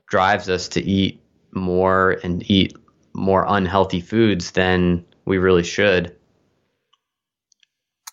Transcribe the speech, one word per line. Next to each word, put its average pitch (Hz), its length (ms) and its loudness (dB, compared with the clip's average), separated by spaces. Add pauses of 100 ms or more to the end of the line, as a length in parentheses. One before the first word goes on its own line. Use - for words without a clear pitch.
drives 98 440 0
us 90 200 -4
to - 120 -2
eat 95 420 -2 (280)
more 95 720 0
and 87 280 -6
eat 95 240 2 (380)
more 95 340 0
unhealthy 95 540 0
foods 104 500 0
than 90 540 0 (180)
we 95 140 -2
really 90 260 2
should. 92 500 0 (2000)